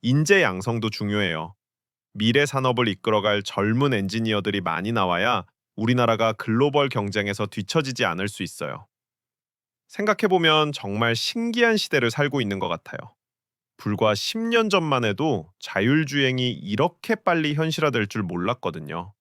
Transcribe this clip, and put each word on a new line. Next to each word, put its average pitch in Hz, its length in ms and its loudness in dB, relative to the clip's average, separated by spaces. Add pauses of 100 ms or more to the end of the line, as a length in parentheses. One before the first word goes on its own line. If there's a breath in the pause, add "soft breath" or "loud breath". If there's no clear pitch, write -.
인재 151 400 4
양성도 107 480 -2
중요해요. 101 640 -4 (600)
미래 117 320 4
산업을 127 420 0
이끌어갈 104 560 2
젊은 117 500 0
엔지니어들이 101 680 -2
많이 87 300 -4
나와야 98 540 0 (300)
우리나라가 113 580 2
글로벌 139 560 2
경쟁에서 101 560 -4
뒤처지지 127 600 -4
않을 92 240 -2
수 - 140 -10
있어요. - 440 -10 (1000)
생각해보면 175 840 2
정말 113 440 0
신기한 233 600 0
시대를 131 360 0
살고 143 300 -2
있는 98 180 -2
것 95 80 -4
같아요. - 480 -8 (600)
불과 107 400 0
십 - 220 -6
년 226 320 0
전만 156 340 2
해도 107 560 0
자율주행이 131 920 0
이렇게 110 640 -2
빨리 160 400 0
현실화될 151 520 0
줄 107 160 -4
몰랐거든요. 87 960 -6